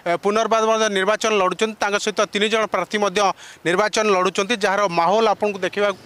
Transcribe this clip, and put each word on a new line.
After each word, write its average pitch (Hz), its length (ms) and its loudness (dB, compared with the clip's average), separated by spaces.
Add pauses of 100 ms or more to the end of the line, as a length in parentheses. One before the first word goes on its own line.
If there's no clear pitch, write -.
ଏ, 170 100 0
ପୁନର୍ବାର 220 500 0
ମଧ୍ୟ 220 220 2
ନିର୍ବାଚନ 208 460 0
ଲଢ଼ୁଛନ୍ତି। 196 460 0
ତାଙ୍କ 208 160 0
ସହିତ 214 280 -2
ତିନି 208 240 -2
ଜଣ 220 180 0
ପ୍ରାର୍ଥୀ 190 320 -4
ମଧ୍ୟ 202 220 0 (460)
ନିର୍ବାଚନ 208 440 2
ଲଢ଼ୁଛନ୍ତି, 190 460 0
ଯାହାର 196 320 0
ମାହୋଲ 180 400 2
ଆପଣଙ୍କୁ 202 300 -2
ଦେଖିବାକୁ, 190 460 -2